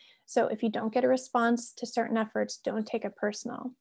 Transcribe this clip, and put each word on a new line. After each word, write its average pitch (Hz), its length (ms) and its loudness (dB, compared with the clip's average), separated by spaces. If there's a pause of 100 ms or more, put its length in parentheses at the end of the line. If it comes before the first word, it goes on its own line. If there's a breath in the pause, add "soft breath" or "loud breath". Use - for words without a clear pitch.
(260 soft breath)
So - 220 2
if - 140 -4
you 226 80 2
don't 220 220 -2
get 247 120 2
a 254 40 6
response 240 680 2
to - 120 -8
certain 226 300 0
efforts, 214 400 -2
don't 214 300 -2
take 220 180 -4
it 208 100 -6
personal. 233 680 -6